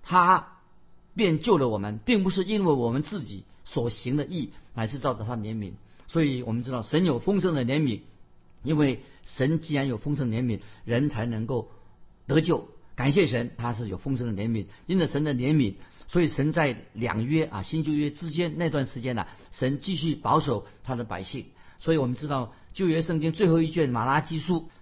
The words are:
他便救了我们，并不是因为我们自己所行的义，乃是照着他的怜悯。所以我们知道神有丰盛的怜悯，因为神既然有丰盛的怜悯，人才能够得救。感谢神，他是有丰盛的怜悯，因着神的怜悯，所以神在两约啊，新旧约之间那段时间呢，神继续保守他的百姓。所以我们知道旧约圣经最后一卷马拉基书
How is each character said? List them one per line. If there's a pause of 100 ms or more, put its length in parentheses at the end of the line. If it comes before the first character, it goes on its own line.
他 (680)
便
救
了
我
们，
并
不
是
因
为
我
们
自
己 (180)
所
行
的
义， (240)
乃
是
照
着
他
的
怜
悯。 (340)
所
以
我
们
知
道
神
有
丰
盛
的
怜
悯， (640)
因
为 (200)
神
既
然
有
丰
盛
的
怜
悯， (240)
人
才
能
够 (560)
得
救。 (260)
感
谢
神，
他
是
有
丰
盛
的
怜
悯， (220)
因
着
神
的
怜
悯， (340)
所
以
神
在
两
约
啊，
新
旧
约
之
间
那
段
时
间
呢， (260)
神
继
续
保
守 (160)
他
的
百
姓。 (340)
所
以
我
们
知
道 (200)
旧
约
圣
经
最
后
一
卷
马
拉
基
书 (140)